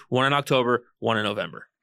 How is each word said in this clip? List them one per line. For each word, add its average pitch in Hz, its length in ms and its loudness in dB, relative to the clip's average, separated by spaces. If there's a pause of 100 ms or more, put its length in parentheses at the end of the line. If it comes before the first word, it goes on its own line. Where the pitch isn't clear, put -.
one 127 160 2
in 139 80 2
October, 127 520 0 (140)
one 113 180 0
in 107 60 0
November. 101 440 -6 (160)